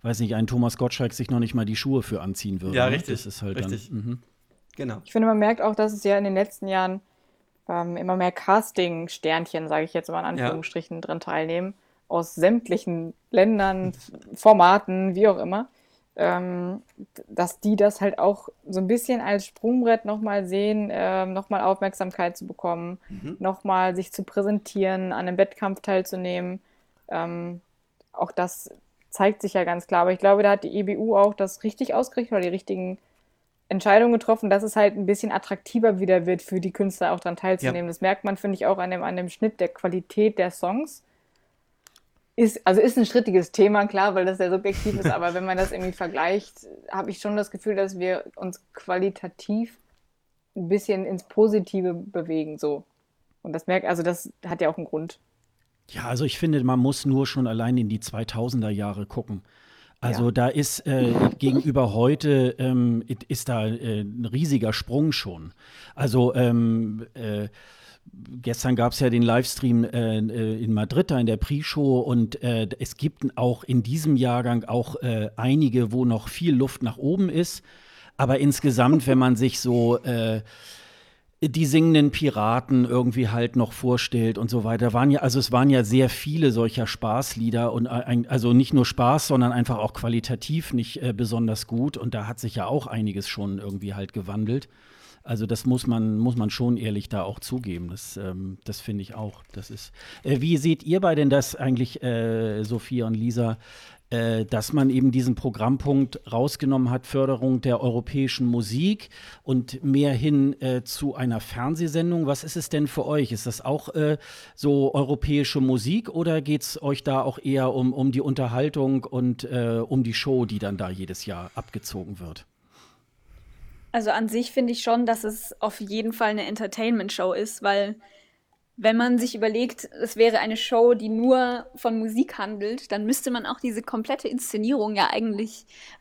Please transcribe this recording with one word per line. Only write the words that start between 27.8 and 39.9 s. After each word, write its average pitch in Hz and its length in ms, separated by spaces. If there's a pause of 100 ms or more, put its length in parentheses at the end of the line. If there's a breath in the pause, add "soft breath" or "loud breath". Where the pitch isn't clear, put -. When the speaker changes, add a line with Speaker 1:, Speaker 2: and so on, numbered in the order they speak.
Speaker 3:
auch - 200
das - 380 (400)
zeigt 208 320
sich 196 120
ja 185 100
ganz 175 220
klar. 175 160
Aber 180 100
ich 180 60
glaube, 202 240
da 202 100
hat 202 120
die - 100
E 202 100
B 202 120
U 220 200
auch 202 180
das 196 300
richtig 220 300
ausgerichtet 254 380
oder 196 100
die 180 60
richtigen 185 500 (680)
Entscheidungen 214 440
getroffen, 226 360
dass 196 140
es 220 140
halt 208 200
ein 202 100
bisschen 202 260
attraktiver 208 680
wieder 185 260
wird, 180 160
für 185 200
die 180 120
Künstler 180 400
auch 175 80
dran 175 160
teilzunehmen. 175 520
Speaker 2:
Ja. - 20
Speaker 3:
Das 170 100
merkt 190 240
man, 196 120
finde 202 180
ich, 196 120
auch 190 120
an 180 140
dem, 180 100
an 180 140
dem 180 120
Schnitt 220 320
der 175 80
Qualität 190 720